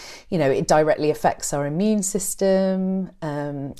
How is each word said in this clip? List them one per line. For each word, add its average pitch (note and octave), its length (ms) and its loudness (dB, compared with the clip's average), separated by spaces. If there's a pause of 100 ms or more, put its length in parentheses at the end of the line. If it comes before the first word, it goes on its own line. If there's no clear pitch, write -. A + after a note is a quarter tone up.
(300)
You F#3 80 0
know, C#3 120 4
it - 160 0
directly D3+ 440 4
affects - 420 -2
our C#3+ 120 -2
immune G3+ 380 0
system, F#3+ 1080 0 (100)
um, C#3+ 580 -6